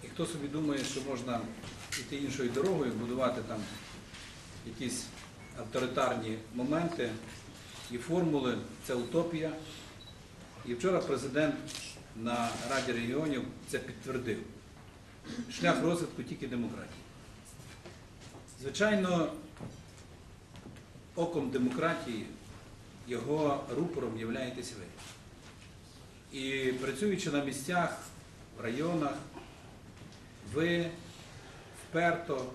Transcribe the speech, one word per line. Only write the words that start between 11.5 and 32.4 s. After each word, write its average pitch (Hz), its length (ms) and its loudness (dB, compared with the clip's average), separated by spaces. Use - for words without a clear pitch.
на 117 340 2
Раді 123 220 4
регіонів 127 520 2
це - 120 0
підтвердив. 117 580 -2
Шлях 165 320 4
розвитку 160 400 2
тільки - 240 -4
демократії. 110 540 -4
Звичайно, 180 680 6
оком 165 340 2
демократії, 127 760 2
його 139 560 2
рупором 127 440 0
являєтесь 123 520 -2
ви. 95 140 -8
І 135 460 2
працюючи 170 500 4
на 143 120 6
місцях, 165 540 2
в 107 40 -8
районах, 147 520 2
ви 170 360 4
вперто 165 720 4